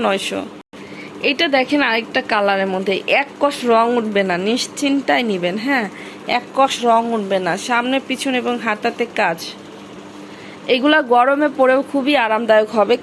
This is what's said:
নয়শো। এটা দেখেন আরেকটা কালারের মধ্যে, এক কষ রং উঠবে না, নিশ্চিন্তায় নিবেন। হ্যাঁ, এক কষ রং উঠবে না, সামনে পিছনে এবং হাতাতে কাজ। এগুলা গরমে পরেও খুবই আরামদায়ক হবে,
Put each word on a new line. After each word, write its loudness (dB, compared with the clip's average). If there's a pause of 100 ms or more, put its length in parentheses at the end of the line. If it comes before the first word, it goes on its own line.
নয়শো। -2 (880)
এটা -2 (120)
দেখেন 2 (100)
আরেকটা -2 (120)
কালারের 2
মধ্যে, 0 (260)
এক -4 (140)
কষ 2 (160)
রং 6 (120)
উঠবে 0
না, 0 (120)
নিশ্চিন্তায় 0
নিবেন। -2 (100)
হ্যাঁ, 0 (520)
এক -4 (140)
কষ 4 (160)
রং 4 (140)
উঠবে -2
না, 0 (160)
সামনে 0 (120)
পিছনে -2
এবং -2 (100)
হাতাতে -2 (160)
কাজ। 0 (1400)
এগুলা 4 (160)
গরমে 4 (100)
পরেও 6 (100)
খুবই 2 (100)
আরামদায়ক 4
হবে, 6